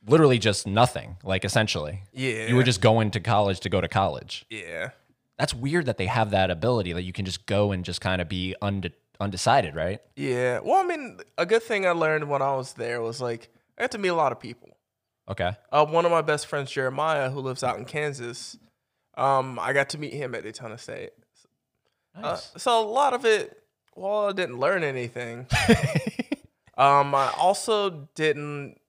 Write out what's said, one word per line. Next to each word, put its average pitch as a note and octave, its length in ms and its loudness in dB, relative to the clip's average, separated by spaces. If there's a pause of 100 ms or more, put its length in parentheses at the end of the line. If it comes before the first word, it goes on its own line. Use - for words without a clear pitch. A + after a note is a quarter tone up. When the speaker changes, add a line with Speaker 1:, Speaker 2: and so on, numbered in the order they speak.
Speaker 1:
literally C3+ 320 8
just G2 280 0
nothing, G2+ 560 2
like, F#2+ 220 -2
essentially. F#2+ 580 -2 (100)
Speaker 2:
Yeah. A#2 340 -4
Speaker 1:
You B2 100 2
were C3 60 6
just A#2+ 180 2
going A2 320 6
to G#2 80 -2
college G2+ 400 2
to - 80 -6
go F#2 120 0
to F2 80 -4
college. - 640 -2
Speaker 2:
Yeah. F2+ 400 -10 (480)
Speaker 1:
That's - 160 -2
weird C#3 320 0
that A2+ 120 -2
they F#2+ 80 0
have G#2+ 240 0
that F#2+ 200 4
ability, F2+ 420 0
that F2 100 -4
you F2+ 100 -8
can G2+ 120 -4
just F#2 220 -8
go G#2 260 2
and F2+ 120 -4
just - 160 -8
kinda F#2 240 -2
be F#2 380 -4
unde-, G2 300 -2 (260)
undecided, G2+ 560 2
right? E2 260 -4 (160)
Speaker 2:
Yeah. B2 440 -2
Well, F#4+ 220 2
I F4+ 40 0
mean, D4 320 -8 (200)
a F3 80 0
good A3+ 160 2
thing G3+ 240 -2
I F3+ 40 4
learned D#3 380 0
when C#3 140 0
I C#3 120 0
was C3 200 -6
there A#2 260 -6
was, A#2 200 -6
like, A#2 280 -6 (300)
I - 40 -4
got B3 100 -2
to A3+ 60 -8
meet G3 100 -2
a F3 60 0
lot D3 180 2
of A#2 80 -8
people. - 360 -18 (520)
Speaker 1:
Okay. F#2 240 -2 (200)
Speaker 2:
Uh, D3 140 6
one E3 180 2
of E3+ 60 4
my E3 120 4
best D3+ 240 0
friends, C#3+ 240 -4
Jeremiah, C#3 600 -2
who C3+ 100 -6
lives C3 220 -6
out A#2+ 160 -2
in A#2 80 -10
Kansas, C#3 680 -8 (600)
um, C3 420 0
I G#2 140 -4
got C#3 180 2
to D#3 80 -8
meet D3 140 -8
him C#3 220 -8
at G2+ 100 -8
Daytona A2 340 -12
State. - 320 -14 (1040)
Speaker 1:
Nice. F3 400 -8
Speaker 2:
Uh, G3 40 -20
so A#3 220 2
a A3 60 -2
lot C4 280 2
of A#3+ 100 -4
it, A3 340 2 (380)
well, G3+ 320 -2
I G3 40 -2
didn't F3 280 -4
learn E3+ 240 2
anything. B2 640 -6 (220)
Speaker 1:
<laughs> - 680 2 (420)
Speaker 2:
Um, C#3 380 6
I C3+ 240 2
also G3 760 0
didn't D3 760 -2